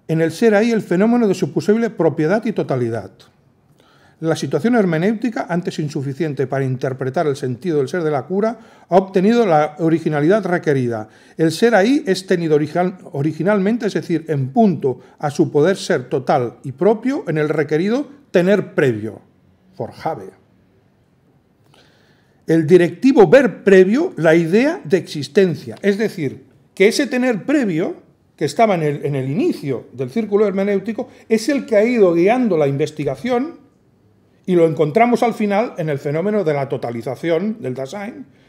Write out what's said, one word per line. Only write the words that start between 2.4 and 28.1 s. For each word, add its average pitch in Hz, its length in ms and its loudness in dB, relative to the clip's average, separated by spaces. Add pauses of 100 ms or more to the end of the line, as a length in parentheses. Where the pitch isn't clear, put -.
y 220 80 -2
totalidad. 120 580 -4 (1120)
La 160 160 -2
situación 156 400 0
hermenéutica, 208 720 0
antes 175 320 -4
insuficiente 139 640 -4
para 135 180 -4
interpretar 131 640 -4
el 139 80 -2
sentido 135 440 -4
del 131 100 0
ser 180 160 -4
de 156 80 -2
la 139 100 -2
cura, 214 380 -4 (280)
ha 170 80 2
obtenido 196 500 2
la 151 340 2
originalidad 160 640 0
requerida. 131 640 -2 (280)
El 160 140 2
ser 226 240 2
ahí 226 320 2
es 185 200 -2
tenido 170 280 0
original-, 170 440 0 (140)
originalmente, 190 760 -2
es 185 60 -4
decir, 160 340 -4
en 135 220 -2
punto 139 500 0 (180)
a 151 120 -4
su 143 200 0
poder 160 260 2
ser 156 320 -4
total 131 540 -2
y 139 80 -12
propio, 226 560 -2
en 156 100 -4
el 151 120 0
requerido 160 600 -2 (220)
tener 185 440 2
previo. 110 460 -2 (560)
Vorhabe. 117 540 -10 (2250)
El 160 180 2
directivo 175 640 6
ver 226 380 4
previo 202 520 4
la 160 200 4
idea 226 480 2
de 175 140 0
existencia. 151 840 -2
Es 202 160 0
decir, 156 460 -6 (320)
que 190 100 6
ese 220 220 0
tener 247 360 -2
previo, 254 520 0 (400)